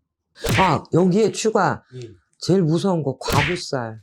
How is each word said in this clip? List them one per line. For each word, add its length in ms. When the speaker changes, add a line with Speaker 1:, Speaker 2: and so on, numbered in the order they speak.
Speaker 1:
아, 240
여기에 380
추가. 520
Speaker 2:
예. 140
Speaker 1:
제일 240
무서운 400
거, 160
과부살. 840